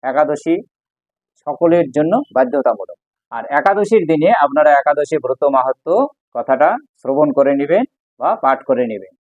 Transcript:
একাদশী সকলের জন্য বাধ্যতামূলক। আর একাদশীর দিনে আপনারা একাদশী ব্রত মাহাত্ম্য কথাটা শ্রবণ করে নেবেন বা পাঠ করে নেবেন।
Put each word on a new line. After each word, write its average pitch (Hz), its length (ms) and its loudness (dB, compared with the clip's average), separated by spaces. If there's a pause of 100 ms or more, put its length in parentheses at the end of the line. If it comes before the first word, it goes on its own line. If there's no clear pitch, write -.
একাদশী 147 600 -2 (800)
সকলের 170 400 0 (100)
জন্য 170 280 0 (120)
বাধ্যতামূলক। 123 640 -2 (340)
আর 117 160 -10
একাদশীর 196 600 0
দিনে 160 260 2
আপনারা 151 380 2
একাদশী 147 460 0
ব্রত 131 280 -4
মাহাত্ম্য 139 640 0 (280)
কথাটা 139 420 0 (220)
শ্রবণ 143 320 0
করে 143 240 2
নেবেন 156 300 0 (340)
বা 170 180 -2
পাঠ 135 280 -2
করে 127 220 -2
নেবেন। 101 300 -12 (100)